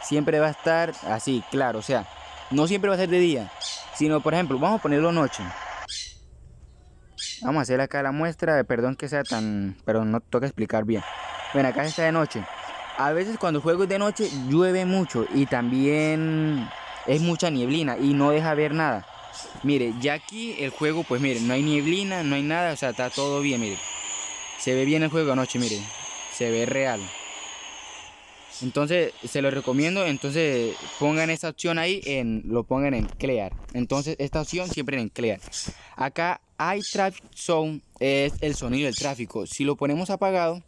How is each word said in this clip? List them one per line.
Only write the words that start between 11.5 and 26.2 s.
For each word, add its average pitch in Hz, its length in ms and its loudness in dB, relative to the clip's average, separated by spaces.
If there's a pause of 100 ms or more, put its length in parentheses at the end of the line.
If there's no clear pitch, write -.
Bueno, 135 180 4
acá 139 140 0
está 156 200 -2
de 160 80 4
noche. 147 340 0 (520)
A 139 140 2
veces 190 280 0
cuando 165 180 2
el 143 60 -2
juego 170 200 4
es 185 60 0
de 196 80 0
noche, 208 320 0 (200)
llueve 180 360 4
mucho 180 480 2
y 139 140 4
también 151 1200 2 (380)
es 147 140 4
mucha 170 280 2
nieblina 139 480 2
y 139 160 4
no 143 160 6
deja 156 240 4
ver 151 220 2
nada. 139 320 0 (560)
Mire, 127 360 4
ya 143 140 0
aquí 220 460 -8
el 139 100 -2
juego, 156 340 0
pues 127 180 0
mire, 131 200 2
no 120 120 2
hay 135 100 2
nieblina, 165 600 2
no 139 120 0
hay 139 80 0
nada, 165 300 0
o - 20 -4
sea, 131 140 -2
está 123 200 -2
todo 143 320 -2
bien, 135 200 0
mire. 101 160 -2 (840)
Se 127 160 0
ve 131 100 2
bien 156 180 2
el 156 60 0
juego 151 220 0
anoche, 131 260 0
mire, 110 220 0 (520)